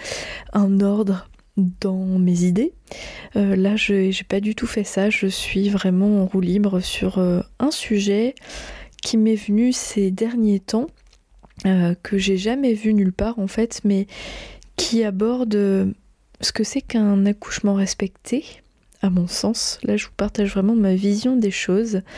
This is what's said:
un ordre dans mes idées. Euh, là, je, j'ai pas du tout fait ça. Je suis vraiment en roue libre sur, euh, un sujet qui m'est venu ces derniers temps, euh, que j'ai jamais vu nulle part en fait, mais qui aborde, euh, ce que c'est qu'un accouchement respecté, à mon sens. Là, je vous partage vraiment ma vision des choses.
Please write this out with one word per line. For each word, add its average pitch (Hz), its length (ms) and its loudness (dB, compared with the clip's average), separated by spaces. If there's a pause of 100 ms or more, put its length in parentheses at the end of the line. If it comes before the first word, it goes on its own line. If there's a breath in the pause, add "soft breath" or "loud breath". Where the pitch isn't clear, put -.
(540 loud breath)
un 196 260 4
ordre 202 480 0 (300)
dans 185 600 0
mes 180 260 4
idées. 208 280 2 (640 loud breath)
Euh, 196 180 2
là, 196 220 2
je, 196 340 2
j'ai 185 140 -4
pas 196 160 -2
du 214 140 -2
tout - 120 -4
fait 208 180 -4
ça. 202 260 0
Je - 160 0
suis 196 420 -2
vraiment 196 540 2
en - 20 2
roue 185 160 0
libre 185 400 2
sur, 190 380 -2
euh, 180 240 2 (160)
un 285 120 0
sujet 208 640 0 (680 loud breath)
qui - 160 0
m'est 220 160 4
venu 214 400 2
ces 196 360 -2
derniers 220 500 0
temps, 226 260 -2 (800)
euh, 180 360 4
que - 140 -4
j'ai 190 220 0
jamais 240 340 0
vu 214 220 0
nulle 190 180 2
part 226 260 -4
en 196 80 -2
fait, 226 380 -4
mais 202 220 2 (680 loud breath)
qui 226 300 0
aborde, 220 500 0
euh, 196 380 2 (480)
ce - 100 -4
que 220 140 -2
c'est 269 160 -4
qu'un 202 460 2
accouchement 208 480 -2
respecté, 196 680 -4 (580)
à 196 80 2
mon 175 180 2
sens. - 540 -4
Là, 208 160 0
je - 80 -6
vous - 100 -20
partage 202 380 -2
vraiment 196 200 2
ma 196 200 4
vision 208 420 0
des 214 140 2
choses. 202 500 0 (180 loud breath)